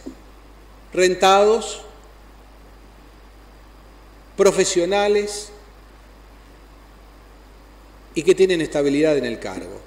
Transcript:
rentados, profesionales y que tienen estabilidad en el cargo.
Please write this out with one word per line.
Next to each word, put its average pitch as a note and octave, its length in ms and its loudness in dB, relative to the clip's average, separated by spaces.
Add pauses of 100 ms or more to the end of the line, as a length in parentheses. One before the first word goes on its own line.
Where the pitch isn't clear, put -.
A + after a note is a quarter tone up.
(920)
rentados, G3 880 2 (2500)
profesionales G3 1120 0 (2750)
y D#3+ 80 -6
que F3+ 100 4
tienen F#3 280 0
estabilidad D3 560 0
en B2+ 80 -4
el A#2 120 -6
cargo. F#2 500 -12